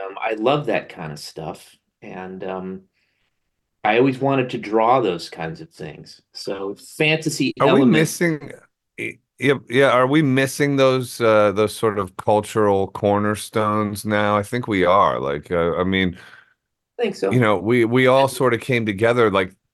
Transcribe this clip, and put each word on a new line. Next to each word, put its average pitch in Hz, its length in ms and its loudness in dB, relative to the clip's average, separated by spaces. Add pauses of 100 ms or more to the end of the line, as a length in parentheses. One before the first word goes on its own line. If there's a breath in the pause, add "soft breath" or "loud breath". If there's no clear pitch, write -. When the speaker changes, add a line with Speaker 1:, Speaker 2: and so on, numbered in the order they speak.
Speaker 1:
um, 98 160 -12
I 113 120 -4
love 123 340 0
that 104 220 -4
kind 78 240 -12
of 71 80 -14
stuff. - 560 -14 (260)
And, 95 400 -14
um, 95 380 -8 (1040)
I 110 140 2
always 131 200 2
wanted 131 320 0
to 120 80 -8
draw 110 420 2
those 90 300 -4
kinds 80 300 -10
of 80 100 -20
things. - 500 -16 (120)
So 98 420 -10
fantasy 156 840 -2
Speaker 2:
Are 135 60 4
we - 40 4 (120)
Speaker 1:
elements. 156 380 4
Speaker 2:
missing, 160 320 -2 (460)
y-, 117 200 -12 (200)
yeah, 131 200 2 (100)
yeah, 131 220 4
are 123 160 4
we 147 160 4
missing 135 540 0
those, 131 440 0
uh, 107 320 4
those 104 240 0
sort 104 220 -2
of 92 180 -6
cultural 104 720 0
cornerstones 104 1160 -2
now? 104 280 0
I 104 80 2
think 120 240 -8
we 95 200 0
are. 87 340 2
Like, 71 320 -6
uh, 85 240 0
I 92 80 0
mean, 95 320 0 (840 loud breath)
Speaker 1:
I 240 40 -6
think 226 140 -4
so. 95 140 -4
Speaker 2:
you 117 80 2
know, 107 200 2
we, 117 260 2
we 123 220 2
all 131 220 4
sort 127 260 0
of 110 80 -4
came 117 240 -2
together. 110 440 2
Like, 95 240 0 (180)